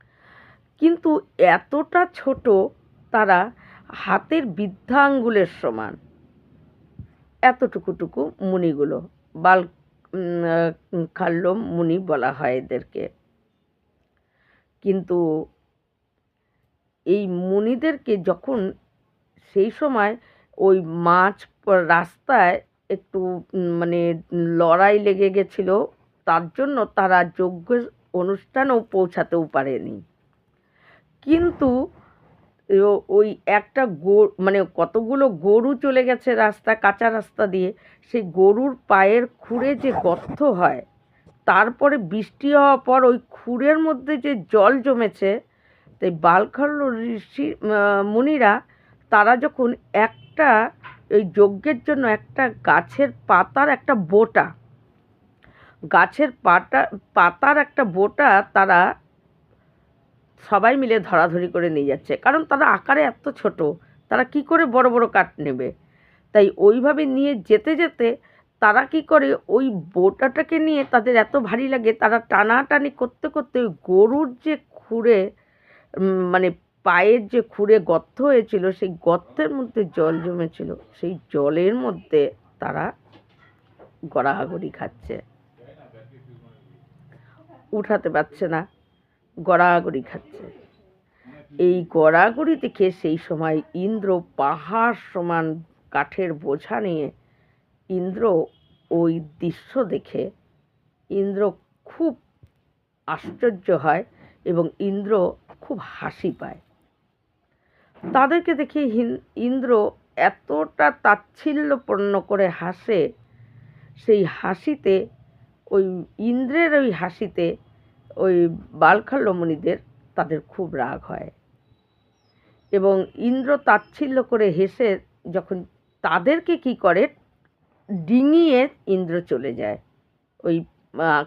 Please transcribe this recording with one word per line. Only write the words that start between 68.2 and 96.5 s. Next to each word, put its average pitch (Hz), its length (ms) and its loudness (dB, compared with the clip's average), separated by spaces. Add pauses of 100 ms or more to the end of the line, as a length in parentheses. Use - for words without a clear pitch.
তারা 226 260 4
কি 311 160 -2
করে, 285 340 2 (120)
ওই 254 220 2
বোটাটাকে 196 880 -2
নিয়ে 311 260 0
তাদের 247 320 0
এত 220 200 2
ভারী 240 320 -2
লাগে, 233 240 0
তারা 226 260 0
টানাটানি 233 720 0
করতে 254 380 -8
করতে 285 320 -4
ওই 214 140 -4 (100)
গরুর 240 600 2
যে 311 120 -2 (140)
খুরে, 220 600 0 (640)
উম, 185 340 -2
মানে, 180 200 2 (320)
পায়ের 202 440 2
যে 233 160 -2
খুরে 208 360 2
গর্ত 165 440 -4
হয়েছিল, 220 500 0
সেই 185 280 -8
গর্তের 220 540 -2
মধ্যে 233 300 -4 (120)
জল 165 260 -2
জমেছিল, 170 520 -8 (260)
সেই 175 180 -10 (120)
জলের 156 440 0
মধ্যে 175 580 -2 (260)
তারা 151 340 -8 (1120)
গড়াগড়ি 143 640 -6
খাচ্ছে, - 520 -16 (2500)
উঠাতে 208 380 -4
পারছে 151 380 -4
না, 165 180 -4 (720)
গড়াগড়ি 175 640 2
খাচ্ছে। - 480 -20 (1080)
এই 180 320 0
গড়াগড়ি 208 640 2
দেখে 196 340 -2
সেই 165 280 -4
সময় 156 440 -4 (120)
ইন্দ্র 190 480 -4 (140)
পাহাড় 160 580 -2 (180)
সমান 165 500 -4 (280)
কাঠের 165 420 -4
বোঝা 156 480 -8